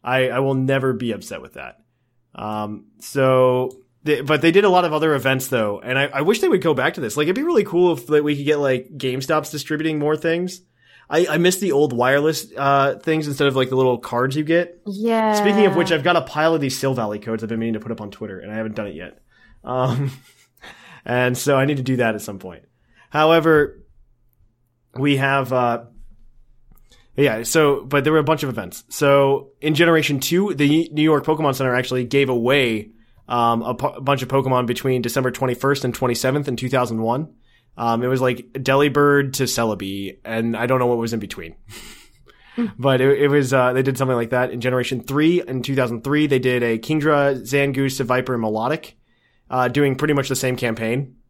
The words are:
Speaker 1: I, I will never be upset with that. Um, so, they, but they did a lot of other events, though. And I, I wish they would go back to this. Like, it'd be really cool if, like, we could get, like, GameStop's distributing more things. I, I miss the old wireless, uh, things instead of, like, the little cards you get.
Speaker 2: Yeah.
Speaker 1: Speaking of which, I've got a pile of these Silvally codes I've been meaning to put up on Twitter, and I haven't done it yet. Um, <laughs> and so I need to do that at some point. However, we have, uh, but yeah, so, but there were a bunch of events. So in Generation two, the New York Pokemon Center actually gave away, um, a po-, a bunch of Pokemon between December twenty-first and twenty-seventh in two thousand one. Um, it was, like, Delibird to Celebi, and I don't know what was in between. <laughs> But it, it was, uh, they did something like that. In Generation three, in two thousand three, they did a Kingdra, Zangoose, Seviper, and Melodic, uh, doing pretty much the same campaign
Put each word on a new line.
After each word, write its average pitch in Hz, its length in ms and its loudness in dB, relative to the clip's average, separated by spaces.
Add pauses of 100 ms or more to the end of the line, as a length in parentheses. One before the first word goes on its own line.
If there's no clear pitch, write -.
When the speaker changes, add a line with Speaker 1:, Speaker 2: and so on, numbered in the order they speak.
Speaker 1:
I, 127 240 0
I 120 120 -2
will 135 140 0
never 131 380 0
be 117 200 -4
upset 92 300 -10
with 64 120 -20
that. 64 240 -16 (560)
Um, 107 500 -8 (160)
so, 127 720 2 (340)
they, 147 160 0
but 147 220 0
they 165 100 4
did 202 120 4
a 202 40 4
lot 180 160 4
of 156 80 -2
other 156 220 2
events, 131 340 -2
though. 107 320 -2
And 127 180 -4
I, 139 60 2
I 139 160 -4
wish 208 200 2
they - 80 2
would 185 140 2
go 160 120 2
back 131 200 0
to 175 60 -10
this. 113 160 -4
Like, 151 80 0
it'd 185 100 0
be 262 80 -2
really 330 220 2
cool 175 300 2
if, 131 140 -10
like, 151 140 4
we 147 140 0
could 143 100 -8
get, 147 140 2
like, 131 360 0
GameStop's 131 540 -2
distributing 156 480 -4
more 151 180 0
things. 170 440 -4 (480)
I, 175 200 2
I 151 100 0
miss 180 220 2
the 190 120 0
old 143 220 2
wireless, 143 600 2
uh, 139 400 2
things 156 300 -2
instead 143 220 0
of, 131 80 0
like, 131 140 2
the 131 60 0
little 127 220 4
cards 127 380 -2
you 151 80 -2
get. 170 420 0
Speaker 2:
Yeah. 220 480 0
Speaker 1:
Speaking 208 320 4
of 165 100 2
which, 170 160 0
I've 151 120 0
got 175 120 2
a 156 60 2
pile 160 320 0
of 156 60 0
these 131 180 -4
Silvally 110 440 -4
codes 113 200 -6
I've 107 60 -8
been 113 120 -4
meaning 113 140 -2
to 107 60 -6
put 113 120 -10
up 113 100 -10
on 101 80 -12
Twitter, 101 280 -14
and 104 140 -16
I 110 40 -8
haven't 110 180 -6
done 107 140 -8
it 78 80 -12
yet. 85 220 -16 (460)
Um, 127 460 -2 (480)
<laughs> - 460 -20
and 123 320 0
so 139 200 0
I 135 80 2
need 147 140 0
to 131 60 -6
do 131 120 0
that 113 200 0
at 101 60 -10
some 98 180 -12
point. 90 220 -16 (480)
However, 156 760 2 (1080)
we 139 240 0
have, 135 340 0
uh, 120 320 0 (1300)
but 143 80 2
yeah, 117 180 0
so, 143 420 2
but 139 200 0
there 156 80 2
were 156 80 4
a 147 40 -2
bunch 151 200 0
of 135 60 -4
events. 101 400 -10
So 139 600 2 (100)
in 151 140 0
Generation 151 460 2
two, 185 340 0
the 147 380 2
New 151 100 -2
York 156 220 2
Pokemon 151 320 0
Center 131 180 0
actually 127 300 -2
gave 139 240 2
away, 120 640 0 (360)
um, 117 360 0
a 123 120 -4
po-, - 200 -4
a - 60 -14
bunch 135 220 0
of 127 60 -8
Pokemon 131 380 0
between 123 360 -2
December 127 300 0
twenty-first 131 520 -2
and 123 100 -2
twenty-seventh 131 520 -2
in 127 100 -4
two 127 120 -6
thousand 117 340 -2
one. 127 320 -4 (440)
Um, 117 240 0
it 123 40 0
was, 127 160 0
like, 127 320 -2
Delibird 139 800 2
to 135 80 -2
Celebi, 98 840 -4
and 113 320 -2
I 117 80 -2
don't 127 140 0
know 123 80 2
what 120 120 2
was 117 140 -4
in 113 80 -4
between. 85 400 -14
<laughs> - 40 -20 (1120)
But 131 240 2
it, 135 220 4
it 143 40 4
was, 139 240 2
uh, 127 220 4
they 131 80 2
did 135 160 -2
something 131 180 0
like 117 140 -2
that. 123 200 0
In 117 120 -8
Generation 127 400 -2
three, 156 400 0
in 127 180 -6
two 135 140 -4
thousand 120 300 -2
three, 147 220 0
they 135 120 0
did 123 240 0
a 113 160 0
Kingdra, 143 640 0
Zangoose, 135 600 -2
Seviper, 127 300 -2
and 117 80 -2
Melodic, 113 560 -4 (540)
uh, 127 180 0
doing 139 280 2
pretty 151 180 0
much 135 160 0
the 131 60 -2
same 127 200 -2
campaign 117 600 -4 (140)